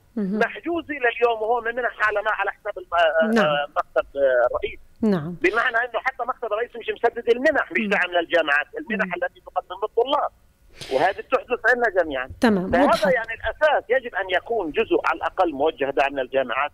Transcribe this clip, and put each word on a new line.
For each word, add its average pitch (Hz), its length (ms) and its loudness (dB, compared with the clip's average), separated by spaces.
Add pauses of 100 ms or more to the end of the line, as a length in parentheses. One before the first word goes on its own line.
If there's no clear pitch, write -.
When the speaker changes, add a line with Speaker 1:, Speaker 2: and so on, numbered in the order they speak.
(160)
Speaker 1:
مم. 208 240 -2
Speaker 2:
محجوزة 262 540 -4
لليوم، 233 480 0
وهو 226 200 0
منح 226 460 -2
على 208 140 0
ما، 214 100 -2
على 196 200 -2
حساب - 260 -12
الم-، 185 160 -10
آه، 165 420 4
Speaker 1:
نعم. 214 100 4
Speaker 2:
آه، 147 220 0 (100)
مكتب، - 380 -2
آه، 127 340 4
الرئيس. - 300 -6 (220)
Speaker 1:
نعم. 180 400 0
Speaker 2:
بمعنى 233 360 0
إنه 233 280 -2
حتى 254 220 -4
مكتب 240 180 -6
الرئيس 220 300 -4
مش 220 100 -12 (100)
مسدد 233 340 0
المنح، 254 420 2
مش 175 80 -2
Speaker 1:
مم. 214 100 -2
Speaker 2:
دعم 180 220 0
للجامعات، 156 560 2 (120)
المنح 208 260 -2
Speaker 1:
مم. 180 180 -6
Speaker 2:
التي - 180 -8
تقدم - 420 -6
للطلاب، 247 460 0 (640)
وهذه 165 220 2
بتحدث - 440 -2 (100)
عندنا 226 340 2
جميعًا. 135 260 -4 (120)
Speaker 1:
تمام، 190 300 2
Speaker 2:
فهذا 262 120 4
Speaker 1:
وضحت. 302 300 4
Speaker 2:
يعني 226 200 -2
الأساس، 226 560 0
يجب 240 260 -2
أن 190 140 -4
يكون 185 420 -2
جزء 175 340 0
على 160 120 0
الأقل 165 360 0
موجه 139 360 -2
دعم 139 300 0
للجامعات، 131 540 -2